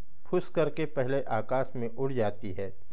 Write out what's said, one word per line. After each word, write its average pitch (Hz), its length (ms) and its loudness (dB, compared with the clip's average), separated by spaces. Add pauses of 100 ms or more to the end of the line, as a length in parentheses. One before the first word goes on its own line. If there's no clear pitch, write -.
(260)
फुस 180 220 0
करके 156 360 0
पहले 135 380 0
आकाश 123 540 0
में 117 120 0
उड़ 135 240 0
जाती 104 400 0
है, 95 200 -2 (200)